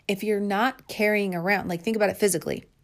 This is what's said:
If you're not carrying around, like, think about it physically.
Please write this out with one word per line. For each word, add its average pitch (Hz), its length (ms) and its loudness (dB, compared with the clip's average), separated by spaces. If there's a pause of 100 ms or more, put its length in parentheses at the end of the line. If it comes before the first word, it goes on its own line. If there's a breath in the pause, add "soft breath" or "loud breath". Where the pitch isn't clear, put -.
If 196 160 -2
you're 208 180 0
not 208 460 -2
carrying 208 460 0
around, 180 360 0
like, 170 120 -4
think 226 140 -2
about 208 140 4
it 190 80 -4
physically. 175 480 0 (180)